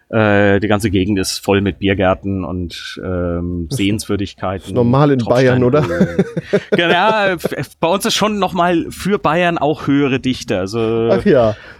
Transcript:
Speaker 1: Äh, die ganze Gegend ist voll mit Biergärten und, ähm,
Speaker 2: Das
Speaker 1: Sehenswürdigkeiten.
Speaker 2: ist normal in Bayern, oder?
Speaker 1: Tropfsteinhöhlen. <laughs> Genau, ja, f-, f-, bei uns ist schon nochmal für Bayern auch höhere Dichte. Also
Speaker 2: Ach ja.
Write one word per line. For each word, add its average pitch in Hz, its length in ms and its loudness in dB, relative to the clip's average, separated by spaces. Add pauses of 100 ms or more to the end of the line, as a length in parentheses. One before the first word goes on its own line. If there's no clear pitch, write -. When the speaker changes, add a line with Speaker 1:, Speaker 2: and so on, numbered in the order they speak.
Speaker 1:
Äh, 104 500 4
die 104 80 -4
ganze 104 240 0
Gegend 98 260 0
ist - 220 -4
voll 101 220 2
mit 98 180 -2
Biergärten 95 680 0
und, 87 580 -10
ähm, 87 680 -4
Speaker 2:
Das 135 80 -6
Speaker 1:
Sehenswürdigkeiten. 98 880 -4
Speaker 2:
ist 95 80 -8
normal 127 340 2
in 135 100 2
Bayern, 123 440 2
oder? 127 180 4
Speaker 1:
Tropfsteinhöhlen. 175 440 0 (240)
<laughs> - 200 -2
Genau, 175 220 2
ja, 202 380 2
f-, 175 240 -4
f-, - 260 -10
bei 165 80 0
uns 190 180 0
ist 220 80 -2
schon 208 240 0
nochmal 175 520 0
für 190 280 -2
Bayern 170 400 0
auch 143 300 -2
höhere 139 320 2
Dichte. 120 400 -4
Also 113 520 -2
Speaker 2:
Ach 117 140 0
ja. 120 300 4 (240)